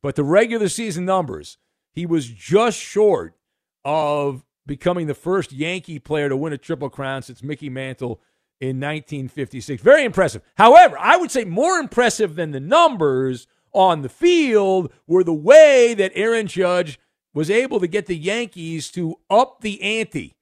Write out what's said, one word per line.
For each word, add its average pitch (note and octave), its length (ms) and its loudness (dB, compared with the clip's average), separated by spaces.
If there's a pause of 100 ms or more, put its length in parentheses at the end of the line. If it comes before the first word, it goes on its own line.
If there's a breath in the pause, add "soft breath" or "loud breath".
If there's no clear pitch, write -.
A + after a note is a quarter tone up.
But C#3 140 -6
the D3+ 80 0
regular G#3+ 440 2
season F3+ 380 -6
numbers, C#3+ 540 -4 (320)
he E3+ 160 -10
was D#3+ 200 -2
just F3+ 520 -2
short F3+ 560 -2 (500)
of D3 580 -4 (220)
becoming E3+ 400 -4
the D3 80 -6
first F#3 380 -4
Yankee D#3+ 480 -8
player D3 280 -4
to C3+ 80 -2
win D3+ 180 -6
a C3+ 40 -10
Triple C#3+ 320 -10
Crown C3+ 320 -10
since B2 220 -20
Mickey C#3+ 260 -12
Mantle B2+ 500 -10 (400)
in C3 200 -6
nineteen C#3+ 480 -8
fifty-six. C3 540 -10
Very C4+ 220 6
impressive. F3+ 380 -2 (140)
However, C4+ 440 8
I B3 180 4
would E4+ 140 -4
say B3 120 -2
more C4 340 -2
impressive A3 580 -2
than D#3+ 160 -6
the C3+ 80 -8
numbers D3 880 0 (240)
on F3+ 300 2
the C3 80 -10
field G#3+ 840 0 (140 soft breath)
were F3+ 180 2
the E3+ 100 0
way B3 600 6
that G3 220 -2
Aaron A3 320 -2
Judge F3+ 520 -2 (320)
was D3+ 200 -4
able A3+ 280 0
to F3+ 80 -2
get G3+ 200 -6
the F3+ 100 -6
Yankees E3 720 -8
to E3 280 -8 (100)
up A#3+ 320 0
the G3+ 220 -8
ante G3+ 580 -6